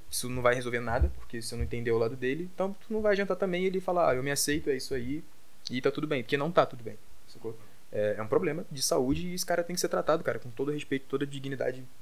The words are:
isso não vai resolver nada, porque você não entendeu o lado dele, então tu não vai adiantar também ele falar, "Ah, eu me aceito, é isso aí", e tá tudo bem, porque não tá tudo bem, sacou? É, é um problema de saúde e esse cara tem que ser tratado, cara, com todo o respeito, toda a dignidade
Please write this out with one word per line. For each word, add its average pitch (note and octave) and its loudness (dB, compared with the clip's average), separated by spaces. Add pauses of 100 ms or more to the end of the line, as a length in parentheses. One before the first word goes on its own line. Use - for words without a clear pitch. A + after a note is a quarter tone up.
(100)
isso - -4
não B2+ -2
vai A#2+ 8
resolver B2 0
nada, B2 4
porque - -4
você A#2 -4
não A#2 0
entendeu A#2 2
o - 4
lado A#2 2
dele, C3+ -2
então G3 0 (100)
tu - -4
não G#3+ 0
vai G#3 4
adiantar F#3+ 2
também F#3 0
ele F#3+ 2
falar, F3 4
"Ah, B2+ 4
eu B2+ 0
me C#3 0
aceito, C#3+ 0
é C#3 2
isso - -6
aí", C3+ -2 (460)
e A#2+ -2
tá C3+ 2
tudo D3 -2
bem, D3 0
porque C#3+ 0
não C#3+ 0
tá D3 6
tudo B2+ -8
bem, G#2+ -6 (300)
sacou? - -8 (320)
É, G#2 2
é G#2+ -2
um A2 -2
problema D#3+ 2
de C3+ -4
saúde D3+ 2
e F3+ -4
esse F3+ -4
cara F3 2
tem F3 -4
que F3 -2
ser F3 0
tratado, E3+ 2
cara, A#2 0
com A#2+ -6
todo C3+ -2
o D3 0
respeito, C#3+ -2
toda C#3 -2
a - 0
dignidade C3+ -4 (200)